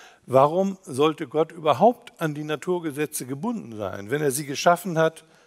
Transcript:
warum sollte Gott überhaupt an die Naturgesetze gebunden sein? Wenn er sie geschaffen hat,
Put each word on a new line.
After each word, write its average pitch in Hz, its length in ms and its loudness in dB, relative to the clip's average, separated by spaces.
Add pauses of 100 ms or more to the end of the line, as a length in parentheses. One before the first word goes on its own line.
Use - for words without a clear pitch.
(260)
warum 165 560 2
sollte 151 460 0
Gott 156 240 -2
überhaupt 165 680 0
an 156 140 -2
die 151 80 -8
Naturgesetze 151 840 -4
gebunden 139 520 -8
sein? 101 340 -6
Wenn 147 100 -2
er 143 120 2
sie 143 140 -4
geschaffen 165 520 2
hat, 160 260 2 (220)